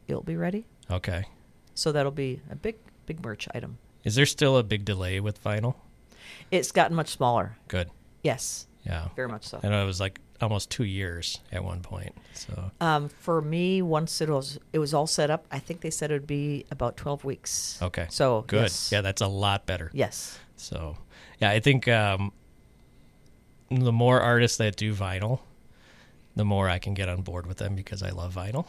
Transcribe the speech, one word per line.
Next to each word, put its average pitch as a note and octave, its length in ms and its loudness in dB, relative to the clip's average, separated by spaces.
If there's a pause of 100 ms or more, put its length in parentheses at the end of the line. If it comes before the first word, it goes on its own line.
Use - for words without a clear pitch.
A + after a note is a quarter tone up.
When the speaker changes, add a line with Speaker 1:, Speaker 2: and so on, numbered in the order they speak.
Speaker 1:
it'll - 140 -4
be E3 160 -6
ready. F3+ 300 -4 (240)
Speaker 2:
Okay. F3+ 340 -2 (480)
Speaker 1:
So - 180 0
that'll C#3 200 2
be C#3 280 -4 (120)
a - 40 -10
big, A3 200 -6 (320)
big D#3+ 180 -8
merch G#2+ 300 -8
item. A#2+ 240 -10 (240)
Speaker 2:
Is G#2+ 100 -2
there C3+ 140 8
still C3+ 300 4
a A#2+ 60 6
big G2+ 220 -2
delay F#2+ 340 -2
with G#2 240 -4
vinyl? G#2+ 300 0 (800)
Speaker 1:
It's F3 200 2
gotten E3 240 4
much D#3 140 0
smaller. A2+ 480 0 (100)
Speaker 2:
Good. F2 220 -2 (320)
Speaker 1:
Yes. - 460 -2 (180)
Speaker 2:
Yeah. E2+ 300 -4
Speaker 1:
Very C3 120 -4
much A2 200 -10
so. - 160 -10
Speaker 2:
I G#2 60 2
know G#2 120 4
it G2 60 2
was, F#2 120 -2
like, F#2+ 200 -2 (220)
almost G#2+ 280 0
two A#2+ 160 -2
years F#2 540 -4 (120)
at F2+ 140 -4
one F2 160 -6
point. F2+ 340 -10 (180)
So. - 460 -8
Speaker 1:
Um, D3+ 300 2
for E3 320 0
me, F3+ 400 2
once D#3+ 400 0
it D#3 80 0
was, C#3+ 280 0 (140)
it D#3 80 2
was D3 140 0
all D3 120 4
set D3+ 240 2
up, D#3 220 0
I C#3 80 -6
think E3+ 220 -10
they D#3 80 -6
said D3+ 220 -4
it - 20 2
would C#3+ 140 -4
be C#3+ 440 -2
about B2+ 240 -4
twelve C#3+ 300 -6
weeks. - 560 -6
Speaker 2:
Okay. F2 280 -2
Speaker 1:
So, B2 380 2
Speaker 2:
Good. A2 140 4
Speaker 1:
yes. - 280 0
Speaker 2:
Yeah, G#2 120 2
that's F#2+ 200 -2
a G2 60 2
lot G2 380 2
better. E2 280 -4
Speaker 1:
Yes. - 460 -4 (160)
Speaker 2:
So, - 400 -8 (440)
yeah, G#2 100 4
I G#2+ 100 4
think, C3 300 4
um, G2+ 420 2 (1400)
the B2+ 220 4
more B2 300 6
artists A#2+ 360 4
that G#2+ 180 2
do G#2+ 180 -2
vinyl, G2 460 -2 (960)
the G#2+ 100 2
more G2 240 4
I F2 100 0
can G2+ 140 -4
get F#2+ 160 -2
on F2+ 120 -4
board F2 240 -8
with F2+ 120 -8
them G2+ 180 -4
because F#2+ 260 -8
I F#2 100 -4
love F2+ 240 -6
vinyl. A2 340 -4